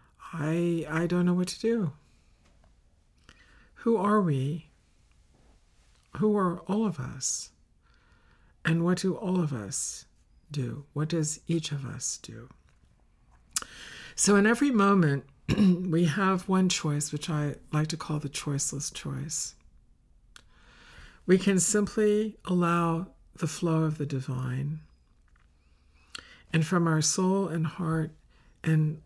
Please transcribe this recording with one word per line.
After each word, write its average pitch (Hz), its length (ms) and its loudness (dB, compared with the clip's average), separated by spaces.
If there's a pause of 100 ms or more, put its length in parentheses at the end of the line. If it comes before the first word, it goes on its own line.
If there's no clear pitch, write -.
(340)
I, 165 560 -2
I 160 180 0
don't 175 180 2
know 180 80 4
what 180 160 0
to - 100 -10
do. 220 320 0 (1800)
Who 233 220 2
are 208 240 4
we? 147 460 -2 (1500)
Who 208 200 2
are 180 240 0
all 214 240 -2
of 180 140 -2
us? 127 520 -8 (1120)
And 165 180 2
what 180 160 2
do 185 160 -2
all 185 240 -2
of 151 140 -2
us - 520 -8 (460)
do? 139 420 -6
What 151 140 -2
does 156 400 -2
each 165 240 -2
of 139 140 -6
us 120 320 -8
do? 113 320 -16 (1700)
So 202 200 4
in 202 100 6
every 240 260 4
moment, 196 540 4 (120)
<clears throat> - 200 -2
we 180 480 4
have 190 440 0
one 190 200 4
choice, 151 420 -2
which 151 180 -6
I 147 260 -2 (160)
like 156 160 0
to 156 100 -6
call 156 220 -6
the 143 100 -6
choiceless 139 640 -6
choice. 139 640 -8 (1700)
We 185 120 6
can 185 220 2
simply 208 840 0
allow 170 600 2 (320)
the 160 80 -2
flow 160 360 0
of 156 140 -2
the 147 80 -4
divine. 131 760 -4 (1700)
And 160 140 2
from 175 220 2
our 156 140 4
soul 185 460 0
and 160 180 -2
heart 160 460 -4 (520)
and 156 420 2